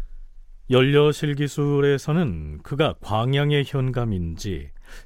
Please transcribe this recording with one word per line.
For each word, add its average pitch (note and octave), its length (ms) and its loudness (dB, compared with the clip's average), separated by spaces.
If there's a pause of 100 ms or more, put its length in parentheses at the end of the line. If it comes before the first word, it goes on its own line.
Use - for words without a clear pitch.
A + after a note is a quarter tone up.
(720)
연려실기술에서는 C#3+ 1900 2
그가 C#3+ 380 0
광양의 C#3 680 0
현감인지 G2+ 1040 -4 (340)